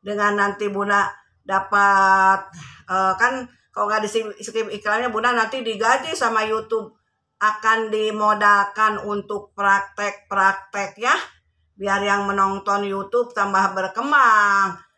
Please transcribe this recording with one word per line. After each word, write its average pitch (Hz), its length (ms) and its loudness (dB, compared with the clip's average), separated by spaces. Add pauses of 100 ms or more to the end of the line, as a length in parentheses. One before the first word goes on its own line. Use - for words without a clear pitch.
Dengan 208 360 -2
nanti 202 320 -2
Bunda 202 400 0 (360)
dapat, 190 1040 4 (400)
eh, 190 280 0
kan 247 280 0 (240)
kalau 208 160 -4
nggak 214 200 -2
di 202 40 -6 (320)
skip 220 320 -6
iklannya, 214 400 -2
Bunda 220 160 0
nanti 233 320 -2
digaji 226 560 -2
sama 226 240 0
YouTube, 220 560 -6 (400)
akan 220 560 0
dimodalkan 214 1120 2
untuk 208 480 -8
praktek-praktek 196 1500 -2
ya, 262 120 0 (640)
biar 196 240 -2
yang 202 240 0
menonton 196 600 -2
YouTube 196 480 -4
tambah 196 440 0
berkembang. 208 1040 2 (160)